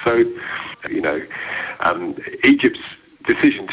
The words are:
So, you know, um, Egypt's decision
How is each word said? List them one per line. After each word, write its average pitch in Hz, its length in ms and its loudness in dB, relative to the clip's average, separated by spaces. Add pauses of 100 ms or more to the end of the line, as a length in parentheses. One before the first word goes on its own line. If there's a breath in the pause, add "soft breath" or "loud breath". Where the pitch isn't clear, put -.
So, 117 200 4 (680 loud breath)
you - 120 -2
know, 73 200 -2 (600 loud breath)
um, 87 340 -2 (280)
Egypt's 131 360 6 (480)
decision - 460 2